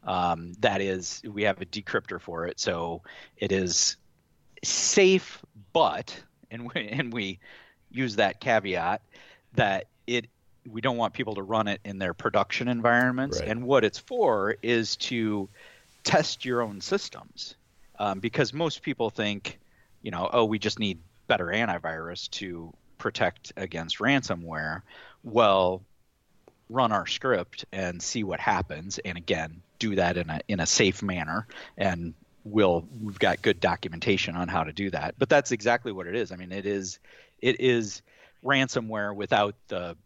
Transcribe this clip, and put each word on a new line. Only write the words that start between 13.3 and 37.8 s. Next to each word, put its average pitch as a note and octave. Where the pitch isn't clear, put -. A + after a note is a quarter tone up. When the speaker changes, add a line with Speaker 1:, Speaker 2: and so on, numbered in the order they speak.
Speaker 2:
Right. -
Speaker 1:
And A#2
what B2
it's G#2
for A2+
is A#2
to G#2+
test -
your B2
own G#2
systems, -
um, G2
because A#2+
most D3+
people A#2
think, G#2
you -
know, F2
"Oh, A#2+
we G#2+
just G#2
need G2
better F#2+
antivirus E2+
to E2+
protect -
against E2
ransomware." E2+
Well, F#2+
run A#2
our F#2+
script -
and F2+
see -
what F2+
happens. F#2
And F#2
again, E2
do G#2
that F2
in E2
a, D#2+
in G2
a F2+
safe -
manner. F2+
And E2+
we'll, F#2+
we've G#2
got -
good G2
documentation F2
on F2
how E2+
to D#2
do G2
that. F2
But C3+
that's C#3+
exactly A#2
what F#2
it F2
is. A2
I F#2
mean, F2+
it F#2+
is, G2
it B2+
is A#2+